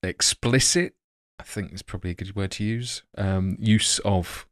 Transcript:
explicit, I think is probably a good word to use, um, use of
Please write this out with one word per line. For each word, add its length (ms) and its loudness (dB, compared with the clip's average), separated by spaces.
explicit, 880 2
I 40 -16
think 300 -8
is 80 -12
probably 300 -6
a 20 -4
good 220 -8
word 160 -2
to 120 -4
use, 380 -4
um, 420 2
use 400 4
of 520 -2